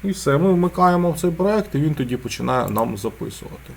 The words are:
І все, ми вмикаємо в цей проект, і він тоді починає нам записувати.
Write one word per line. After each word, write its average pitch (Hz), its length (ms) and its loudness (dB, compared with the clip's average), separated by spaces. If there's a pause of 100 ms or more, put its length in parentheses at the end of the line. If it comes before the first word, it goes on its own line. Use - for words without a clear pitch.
І 196 80 -2
все, 143 260 0
ми 185 160 4
вмикаємо 175 580 4
в 170 80 -4
цей 175 120 0
проект, 202 440 0
і - 20 2
він 151 180 2
тоді 127 220 -2
починає 123 520 -2
нам 110 280 -2
записувати. 78 800 -10